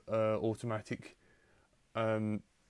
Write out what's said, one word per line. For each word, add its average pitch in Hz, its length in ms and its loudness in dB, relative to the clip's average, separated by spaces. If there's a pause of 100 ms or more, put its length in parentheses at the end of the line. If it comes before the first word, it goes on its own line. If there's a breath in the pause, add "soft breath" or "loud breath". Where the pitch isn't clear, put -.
(100)
uh, 110 260 4
automatic, 110 800 -4 (800 soft breath)
um, 107 460 0 (280)